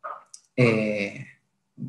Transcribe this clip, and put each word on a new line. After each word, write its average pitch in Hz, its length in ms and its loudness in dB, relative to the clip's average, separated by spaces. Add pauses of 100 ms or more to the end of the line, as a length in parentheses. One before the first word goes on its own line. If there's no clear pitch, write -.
(560)
Eh, 107 680 2 (640)